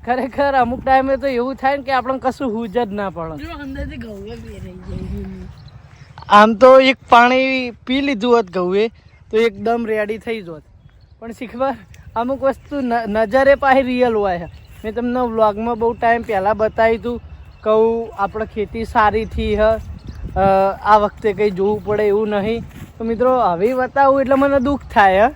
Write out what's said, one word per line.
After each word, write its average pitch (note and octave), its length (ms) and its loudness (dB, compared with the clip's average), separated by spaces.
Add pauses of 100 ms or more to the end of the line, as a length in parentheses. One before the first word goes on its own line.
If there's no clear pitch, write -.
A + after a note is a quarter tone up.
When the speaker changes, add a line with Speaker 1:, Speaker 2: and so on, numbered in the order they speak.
Speaker 1:
ખરેખર C4 560 0
અમુક A#3+ 200 -2
ટાઈમે C4 360 2
તો C4+ 100 -4
એવું B3+ 280 -2
થાય C4+ 220 -2
ને C4+ 60 -10
કે C4 80 -6
આપણને C4 280 -2
કશું C4 320 -4
હૂજ A3 220 -6
જ A#3 40 -2 (140)
ના G3+ 180 -6
પડે. D#3+ 340 -10
Speaker 2:
જો E4 120 -12
અંદરથી C#4+ 480 -10
ઘઉં G#3+ 200 -14
બી A3+ 120 -14
રહી A3+ 240 -16 (220)
જાય. F#3+ 680 -10 (840)
Speaker 1:
આમ G#3 280 6
તો B3+ 140 8 (100)
એક C4 180 2 (100)
પાણી B3+ 640 4 (140)
પી C4 160 -2
લીધું B3 340 0
હોત G3+ 160 0
ઘઉંએ F#3 340 0 (440)
તો A3 80 -6
એકદમ A3+ 480 0
રેડી G#3+ 340 -4
થઈ A3+ 220 -8
જોત, E3 220 -16 (560)
પણ A#3 120 -14
શીખવા B3 400 -6 (440)
અમુક B3+ 280 -4
વસ્તુ C4+ 380 -4
ન-, A#3 260 -2
નજરે A3+ 480 4
પાહી C4+ 320 2
રિયલ B3 320 0
હોય F#3+ 200 0
છે. E3 120 -12 (320)
મેં G#3+ 100 -8
તમને B3 280 -4 (100)
વ્લોગમાં A3 480 0
બહુ A#3 160 0
ટાઈમ A#3 280 0
પહેલાં G#3 340 0
બતાવ્યું A3 420 2
હતું, A#3 180 -6 (460)
કહું A3+ 460 2 (100)
આપણે G#3 260 -4
ખેતી A3 400 -8
સારી G#3+ 400 0
થઈ A3 300 -4
હ, G#3 80 2 (680)
અ, F#3+ 100 0 (400)
આ G#3 160 6
વખતે G#3 340 -2
કંઈ G#3 180 0
જોવું F#3+ 320 -2
પડે G#3 240 0
એવું G#3 220 2
નહીં. G#3 340 -2 (340)
તો A#3 60 -10
મિત્રો, A#3 280 0 (100)
હવે F#3 340 2
બતાવું C4+ 460 2
એટલે C4 140 2
મને C#4 240 2
દુઃખ C4+ 340 -2
થાય G3 300 6
હે. B3+ 120 4